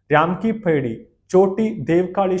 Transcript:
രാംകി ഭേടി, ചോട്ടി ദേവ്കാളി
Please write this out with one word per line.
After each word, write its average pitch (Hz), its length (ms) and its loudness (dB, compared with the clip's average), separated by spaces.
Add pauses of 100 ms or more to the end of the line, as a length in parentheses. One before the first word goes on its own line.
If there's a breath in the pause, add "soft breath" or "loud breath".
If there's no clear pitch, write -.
രാംകി 170 420 2 (120)
ഭേടി, 135 300 0 (380)
ചോട്ടി 196 360 2 (240)
ദേവ്കാളി 185 480 0